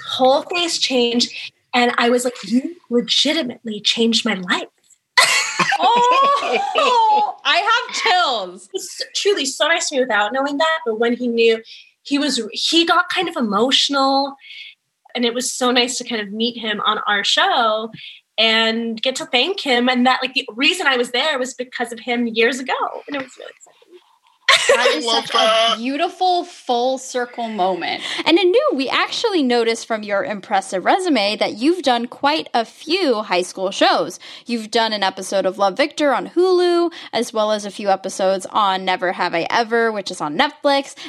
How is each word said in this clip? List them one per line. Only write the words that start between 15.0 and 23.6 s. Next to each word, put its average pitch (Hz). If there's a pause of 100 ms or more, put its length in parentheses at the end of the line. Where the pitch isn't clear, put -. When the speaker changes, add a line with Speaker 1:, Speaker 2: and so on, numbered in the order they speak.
Speaker 1:
and 247
it 233
was 247
so 247
nice 254
to 247
kind 226
of 196
meet 233
him 214
on 208
our 202
show 226 (460)
and 226
get 262
to 311
thank 285
him. 247
And 247
that, 254
like, 262
the 254
reason 320
I 262
was 240
there 277
was 254
because 247
of 226
him 240
years 233
ago. 269 (340)
And 285
it 269
was -
really -
exciting. - (880)